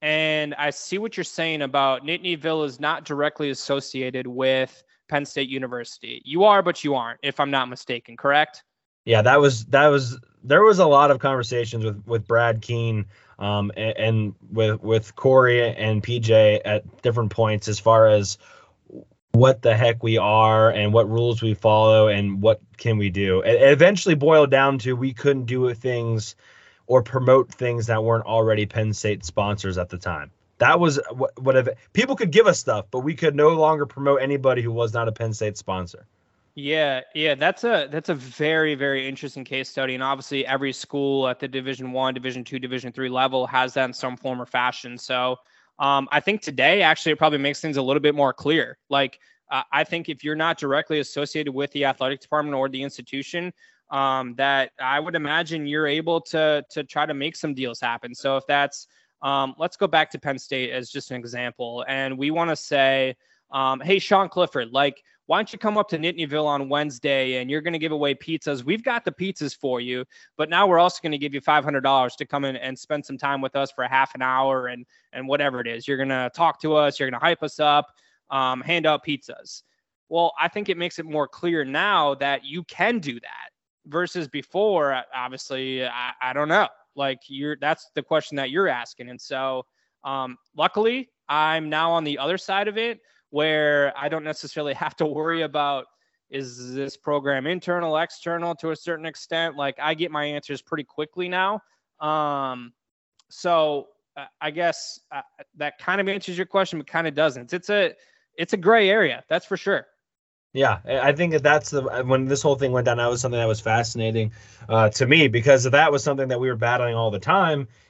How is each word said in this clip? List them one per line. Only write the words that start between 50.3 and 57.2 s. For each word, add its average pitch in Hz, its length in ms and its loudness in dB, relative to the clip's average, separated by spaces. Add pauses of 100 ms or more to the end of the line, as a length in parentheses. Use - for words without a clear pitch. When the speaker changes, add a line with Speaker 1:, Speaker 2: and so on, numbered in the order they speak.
Speaker 1:
not 160 220 0
directly 147 420 -2
associated 143 540 -6
with 139 180 -4
the 143 140 -2
athletic 131 340 -2
department 147 380 -4
or 135 100 0
the 131 160 -10
institution, 139 720 -10 (360)
um, 131 460 -2
that 135 440 0
I 135 200 -2
would 165 160 -6
imagine 156 500 -4
you're 147 220 -2
able 160 340 -2
to, 156 480 0
to 151 140 -8
try 147 220 -4
to 151 80 -4
make 143 220 -8